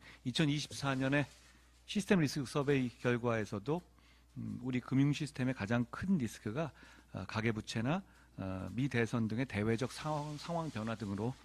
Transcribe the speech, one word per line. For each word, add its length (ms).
이천이십사 720
년의 280
시스템 320
리스크 260
서베이 460
결과에서도, 800
음, 260
우리 160
금융 320
시스템의 420
가장 360
큰 280
리스크가, 540
어, 160
가계부채나, 760
어, 340
미대선 560
등의 180
대외적 460
상황, 460
상황 320
변화 260
등으로 380